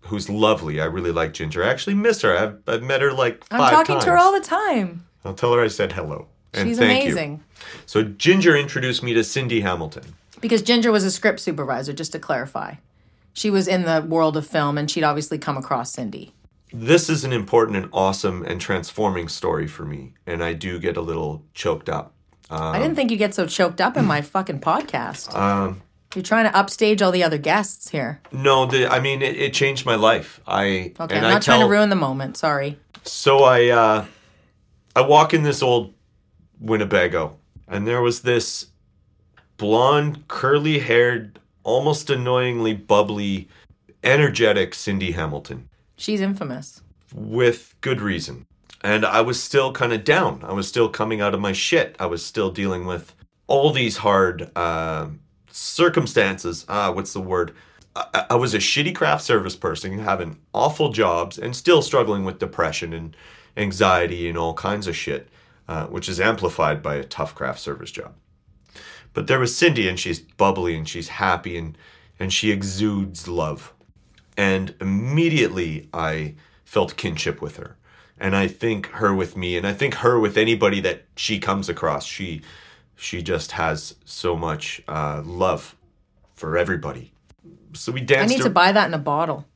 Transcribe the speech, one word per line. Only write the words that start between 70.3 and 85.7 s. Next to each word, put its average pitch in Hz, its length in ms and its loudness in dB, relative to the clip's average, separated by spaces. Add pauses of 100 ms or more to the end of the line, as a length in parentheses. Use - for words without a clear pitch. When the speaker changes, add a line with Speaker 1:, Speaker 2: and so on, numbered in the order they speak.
Speaker 1:
and 80 140 -8
she's 82 200 -10
happy, 90 500 -2
and, 80 180 -10 (420)
and 95 140 -4
she 107 180 0
exudes 98 800 -2
love. 78 440 -6 (640)
And 95 440 0
immediately 101 1120 0
I 78 420 -4 (300)
felt - 320 -2
kinship 80 460 -6
with 73 140 -12
her. - 200 -18 (420)
And 95 160 -2
I 98 140 2
think 110 380 -4
her 101 280 -2
with 92 220 -4
me, 90 220 -2
and 90 80 -4
I 101 80 -2
think 135 220 -2
her 120 220 2
with 107 200 2
anybody 107 420 2
that 92 240 -4 (120)
she 110 220 -4
comes 98 300 -2
across. 80 380 -4
She, 85 340 -10 (560)
she - 240 -10
just 80 320 -4
has 80 440 -6 (100)
so - 300 -4
much, 80 520 -8
uh, 76 360 -6
love 87 520 -4 (580)